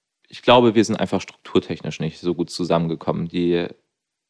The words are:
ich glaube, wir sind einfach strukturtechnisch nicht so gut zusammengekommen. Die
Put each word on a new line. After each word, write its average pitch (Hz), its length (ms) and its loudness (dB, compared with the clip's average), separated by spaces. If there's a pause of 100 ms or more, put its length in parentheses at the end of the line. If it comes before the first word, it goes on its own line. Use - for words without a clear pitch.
(280)
ich - 140 -20
glaube, 120 320 6
wir 110 100 6
sind 107 120 -4
einfach 98 240 -2
strukturtechnisch - 800 -6
nicht 80 220 -6
so 87 140 -2
gut 80 160 -4
zusammengekommen. 82 760 -2
Die 87 400 0 (640)